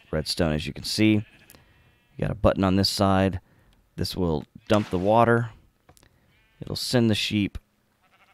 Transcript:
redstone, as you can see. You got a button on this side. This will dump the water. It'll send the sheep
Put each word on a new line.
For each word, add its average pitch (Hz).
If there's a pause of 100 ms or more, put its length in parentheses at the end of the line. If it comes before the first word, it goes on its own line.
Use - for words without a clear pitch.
(120)
redstone, 78
as 76
you 69
can -
see. 107
You -
got 101
a -
button -
on 92
this 98
side. 95 (560)
This -
will 85 (220)
dump 104
the 90
water. 117 (1120)
It'll -
send 117
the 104
sheep - (760)